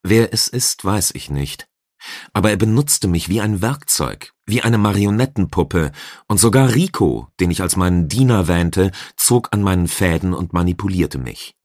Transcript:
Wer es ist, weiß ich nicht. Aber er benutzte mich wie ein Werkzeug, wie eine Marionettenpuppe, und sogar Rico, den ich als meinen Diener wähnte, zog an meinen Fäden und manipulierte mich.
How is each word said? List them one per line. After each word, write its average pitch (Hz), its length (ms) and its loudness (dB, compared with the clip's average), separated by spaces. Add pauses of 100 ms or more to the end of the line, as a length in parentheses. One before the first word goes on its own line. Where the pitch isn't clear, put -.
Wer 113 300 2
es 110 140 0
ist, - 360 -4
weiß 95 320 0
ich - 140 -12
nicht. 71 380 -6 (640)
Aber 107 160 2
er 104 80 2
benutzte 110 500 2
mich 85 220 0
wie 104 120 0
ein 104 200 -2
Werkzeug, 104 720 -4 (140)
wie 110 160 0
eine 117 160 2
Marionettenpuppe, 101 1120 0 (360)
und 104 120 0
sogar 117 340 4
Rico, 80 540 0 (120)
den 87 120 2
ich 85 100 -2
als 87 140 -2
meinen 90 320 2
Diener 113 400 2
wähnte, 87 440 2 (260)
zog - 340 0
an 104 100 0
meinen 92 260 2
Fäden 90 460 0
und 87 200 -6
manipulierte 87 680 -2
mich. - 460 -12